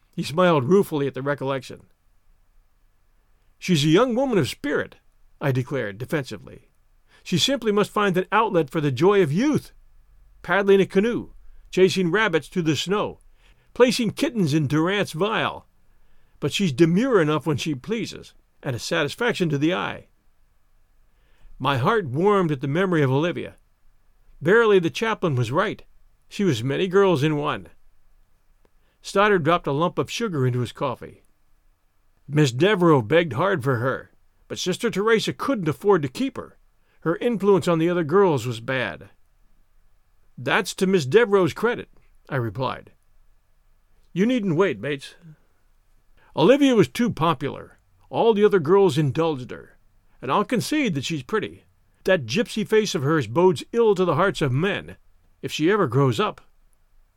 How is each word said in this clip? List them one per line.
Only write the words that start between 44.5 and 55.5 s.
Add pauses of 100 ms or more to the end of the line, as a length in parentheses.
wait,
Bates." (1200)
"Olivia
was
too
popular. (320)
All
the
other
girls
indulged
her. (420)
And
I'll
concede
that
she's
pretty. (400)
That
gypsy
face
of
hers
bodes
ill
to
the
hearts
of
men, (480)
if